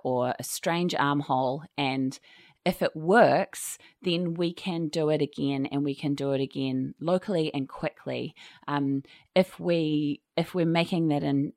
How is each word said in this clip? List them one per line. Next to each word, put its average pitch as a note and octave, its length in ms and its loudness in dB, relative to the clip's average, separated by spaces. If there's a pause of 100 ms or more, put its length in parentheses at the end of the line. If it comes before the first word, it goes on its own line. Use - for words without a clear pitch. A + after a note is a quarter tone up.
or B2+ 360 0
a C3 40 -10
strange F3 520 -2
armhole, C#3+ 680 0 (140)
and C3+ 420 -2 (480)
if F#3 140 0
it - 120 0
works, E3 840 4 (240)
then F3 320 0
we F3 200 0
can E3+ 360 -4
do D#3 200 0
it D3+ 120 2
again, C#3 500 -2
and C#3+ 140 -2
we C#3 100 -2
can C#3+ 200 -2
do C#3 180 -2
it C3+ 80 0
again C3+ 580 -4
locally F3 540 0
and C#3 160 -4
quickly. C3 640 -8 (320)
Um, C#3 360 0 (300)
if F#3 240 4
we, D#3 640 0 (160)
if E3 180 -2
we're F3 120 2
making E3+ 420 2
that C#3+ 160 2
in, C#3 340 0